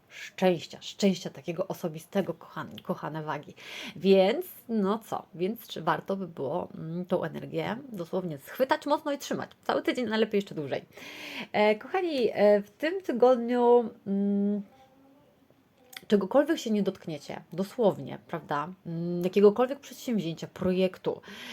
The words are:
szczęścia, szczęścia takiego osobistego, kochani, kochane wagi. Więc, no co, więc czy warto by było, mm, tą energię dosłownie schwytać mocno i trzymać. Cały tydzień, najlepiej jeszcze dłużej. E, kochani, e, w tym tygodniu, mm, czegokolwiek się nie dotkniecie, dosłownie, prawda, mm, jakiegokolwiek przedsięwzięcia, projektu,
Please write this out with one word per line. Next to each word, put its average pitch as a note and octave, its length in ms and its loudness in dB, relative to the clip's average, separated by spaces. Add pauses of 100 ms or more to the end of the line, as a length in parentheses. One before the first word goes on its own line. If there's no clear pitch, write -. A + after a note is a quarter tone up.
szczęścia, - 720 -2
szczęścia F3+ 500 0
takiego E3 380 -6
osobistego, E3 680 -4
kochani, - 440 -12
kochane D#3 440 -6
wagi. D3+ 320 -8 (420)
Więc, F#3+ 500 6 (220)
no G#3+ 300 2
co, - 360 -8
więc F#3+ 320 -4
czy F3+ 160 -10
warto E3 340 -2
by F#3+ 120 -8
było, E3 460 -6
mm, E3 320 -8
tą F3+ 180 0
energię D#3 520 -6 (160)
dosłownie E3+ 460 -6
schwytać C#4 480 -2
mocno D4 260 0
i C#4 60 -4
trzymać. - 320 -6 (140)
Cały - 180 0
tydzień, B3+ 240 0
najlepiej G#3+ 320 0
jeszcze G3 160 -4
dłużej. C#3 300 -6 (680)
E, G#3+ 220 4
kochani, C4+ 580 0
e, G#3 300 6
w - 80 -14
tym F4 320 -4
tygodniu, A#3+ 880 4 (160)
mm, G3+ 560 0 (1400)
czegokolwiek B3+ 520 2
się A3+ 120 -6
nie G#3 120 2
dotkniecie, F3+ 600 -6 (100)
dosłownie, D#3+ 760 0
prawda, D3+ 420 -4 (180)
mm, E3+ 380 -4
jakiegokolwiek G#3 560 4
przedsięwzięcia, E3 640 -6
projektu, F#3 760 -2 (320)